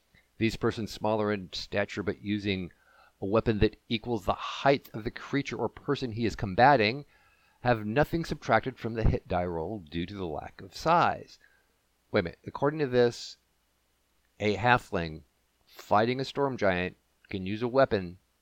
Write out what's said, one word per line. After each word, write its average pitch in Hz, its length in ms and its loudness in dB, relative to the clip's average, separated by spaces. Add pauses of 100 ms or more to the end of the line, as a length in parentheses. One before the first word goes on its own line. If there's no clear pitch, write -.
(380)
These 113 180 0
persons 110 340 -2
smaller 107 440 0
in 95 180 -8
stature - 500 -4
but 95 200 -4
using 98 500 -2 (480)
a 104 60 -6
weapon 110 320 2
that 104 180 2 (140)
equals 113 340 -4
the 101 80 -2
height - 600 0
of 110 100 -8
the 117 60 -6
creature - 460 -4
or 110 120 -2
person 131 440 -4
he 113 120 -4
is 101 100 2
combating 120 720 4 (560)
have 117 240 0
nothing 147 400 0
subtracted 123 540 0
from 113 160 -6
the 113 100 -4
hit - 240 4
die 90 160 0
roll 90 460 -6
due 85 160 -4
to 101 80 -12
the 98 100 -8
lack - 380 -10
of 98 120 -18
size. 156 640 0 (720)
Wait 110 100 2
a - 20 0
minute. - 240 -6
According 147 320 -2
to 151 80 0
this, 123 500 2 (1000)
a 104 180 0
halfling 95 680 0 (420)
fighting 117 540 0
a 135 40 -4
storm 135 320 -4
giant 92 400 0 (320)
can 95 160 -6
use 104 160 -6
a 123 80 -2
weapon 107 480 0 (260)